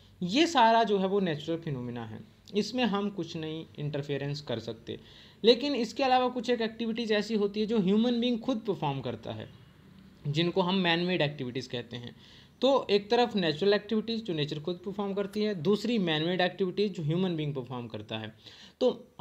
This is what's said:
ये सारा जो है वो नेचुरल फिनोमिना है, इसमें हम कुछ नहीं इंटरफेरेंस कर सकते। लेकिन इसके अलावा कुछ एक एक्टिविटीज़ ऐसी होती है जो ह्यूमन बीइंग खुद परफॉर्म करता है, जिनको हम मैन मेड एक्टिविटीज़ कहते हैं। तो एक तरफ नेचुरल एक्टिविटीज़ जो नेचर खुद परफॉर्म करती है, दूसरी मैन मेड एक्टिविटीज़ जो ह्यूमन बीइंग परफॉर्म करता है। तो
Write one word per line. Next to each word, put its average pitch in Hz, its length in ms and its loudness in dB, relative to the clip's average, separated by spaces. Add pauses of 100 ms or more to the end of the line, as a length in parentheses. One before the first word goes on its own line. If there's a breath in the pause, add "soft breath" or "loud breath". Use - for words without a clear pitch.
(220 soft breath)
ये 220 240 4
सारा 226 380 6
जो 202 140 2
है 190 80 2
वो 196 140 2
नेचुरल 160 380 -2
फिनोमिना 123 460 -6
है, 110 160 -12 (360)
इसमें 226 280 0
हम 202 260 0
कुछ 175 260 -8
नहीं 160 300 -8 (120)
इंटरफेरेंस 143 600 -4
कर 113 180 -4
सकते। 110 400 -10 (460 loud breath)
लेकिन 254 300 4
इसके 240 280 -2
अलावा 254 260 4
कुछ 247 220 -4
एक 233 100 2
एक्टिविटीज़ 226 520 -2
ऐसी 208 220 0
होती 208 260 0
है 214 60 2
जो 226 120 2
ह्यूमन 220 420 4
बीइंग 240 180 2
खुद 233 200 -2
परफॉर्म 147 420 -2
करता 113 320 -6
है, 107 160 -10 (800)
जिनको 170 320 2
हम 180 140 2
मैन 175 260 2
मेड 175 220 2
एक्टिविटीज़ 135 460 -4
कहते 120 280 -8
हैं। 120 200 -12 (440 loud breath)
तो 262 300 4
एक 202 200 2
तरफ 240 260 4
नेचुरल 185 380 2
एक्टिविटीज़ 214 480 -2
जो 185 120 -4
नेचर 147 260 -2
खुद 180 260 -6
परफॉर्म 202 280 -4
करती 202 280 -2
है, 214 120 0
दूसरी 202 440 0
मैन 160 240 2
मेड 175 180 0
एक्टिविटीज़ 185 520 0
जो 175 100 -6
ह्यूमन 170 340 0
बीइंग 147 180 -2
परफॉर्म 123 320 -8
करता 110 320 -8
है। 107 160 -10 (460 loud breath)
तो - 280 0 (120)